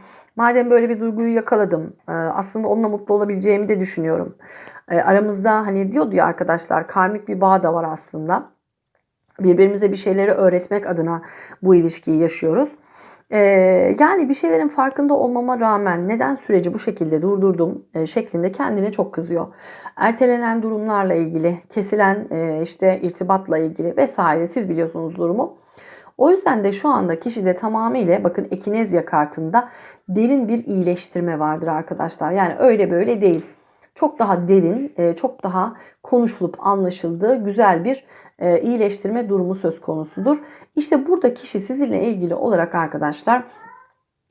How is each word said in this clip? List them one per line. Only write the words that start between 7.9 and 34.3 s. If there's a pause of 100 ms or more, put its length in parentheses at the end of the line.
aslında. (880)
Birbirimize
bir
şeyleri
öğretmek
adına (400)
bu
ilişkiyi
yaşıyoruz. (600)
E, (600)
yani
bir
şeylerin
farkında
olmama
rağmen
neden
süreci
bu
şekilde
durdurdum,
e,
şeklinde
kendine
çok
kızıyor. (480)
Ertelenen
durumlarla
ilgili, (120)
kesilen,
e,
işte
irtibatla
ilgili
vesaire,
siz
biliyorsunuz
durumu. (600)
O
yüzden
de
şu
anda
kişide
tamamıyla,
bakın,
Ekinezya
kartında (400)
derin
bir
iyileştirme
vardır
arkadaşlar.
Yani
öyle
böyle
değil. (500)
Çok
daha